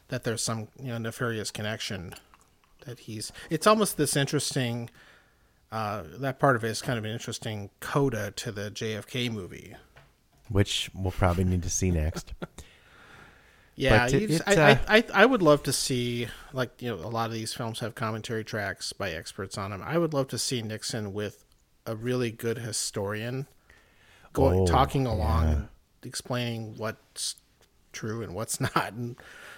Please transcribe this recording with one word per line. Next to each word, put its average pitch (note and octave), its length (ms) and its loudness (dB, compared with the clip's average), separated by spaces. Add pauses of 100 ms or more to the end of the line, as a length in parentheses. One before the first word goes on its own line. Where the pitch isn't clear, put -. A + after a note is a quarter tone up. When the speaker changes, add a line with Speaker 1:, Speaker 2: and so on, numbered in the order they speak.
Speaker 1:
that B2+ 160 -6
there's A2 180 -2
some, A2 280 -4 (120)
you C3 60 -10
know, A#2 100 -6
nefarious A2+ 540 -4
connection. G#2 600 -6 (720)
That B2 140 -14
he's, G#2+ 340 -12 (160)
it's E3 180 0
almost G#3+ 300 4
this D3 180 2
interesting, B2+ 720 0 (840)
uh, G#2+ 320 -4 (160)
that C3 200 -4
part C#3 160 6
of A#2 80 0
it A2+ 60 0
is G#2 120 -4
kind B2+ 160 -2
of G#2+ 60 -4
an A2 80 -6
interesting A2 600 -8 (100)
coda A2+ 500 0
to - 220 -8
the G2+ 180 -6
J A2 240 -6
F G2+ 100 -10
K B2 220 -4
movie. F#2 480 -8 (760)
Speaker 2:
Which - 460 2
we'll F#2 160 -2
probably F2+ 320 4
need F2+ 200 2
to F2 60 -4
see F#2 220 2
next. D#2+ 480 0
Speaker 1:
<laughs> - 40 -12 (1400)
Yeah, A#2+ 260 6
Speaker 2:
But C3 100 2
it, C#3 80 4
Speaker 1:
you G#3+ 60 0
just, D#3+ 180 2
Speaker 2:
it, G3+ 100 6
Speaker 1:
I, D3+ 140 10
Speaker 2:
uh, - 60 8 (100)
Speaker 1:
I, G#3+ 100 8
I, A#3 60 6 (100)
I G3+ 140 8
would B3 160 4
love D3 180 8
to C#3+ 100 -2
see, A#2+ 560 -2 (240)
like, B2+ 300 -4
you A#2+ 80 -4
know, A2 60 -2
a D#2+ 180 -8
lot A2+ 140 0
of A2+ 60 -6
these A2 200 -6
films A#2 280 -6
have A2 120 -6
commentary A2 500 -4
tracks G2+ 480 -6
by F#2+ 200 -6
experts E2+ 440 -10
on G2 140 -6
them. G2 160 -8
I E3 140 0
would D#3+ 160 0
love C3+ 140 2
to B2 100 -4
see A#2+ 240 -2
Nixon G#2+ 500 -6
with G#2 320 -8 (400)
a A2+ 100 -6
really A#2+ 360 -2
good A#2 260 -4
historian A2+ 880 -4 (880)
going, F#2+ 280 6
Speaker 2:
Oh, F#2 40 6
Speaker 1:
talking C3+ 400 4
along D#2+ 380 2
Speaker 2:
yeah. D#2 100 6
Speaker 1:
and D2 140 0 (340)
explaining A#2 760 -6
what's - 580 -8 (580)
true A2+ 300 -6
and E2+ 100 -8
what's G#2+ 280 -4
<laughs> - 140 0
not F2 180 -2
and A#2+ 220 -8 (420)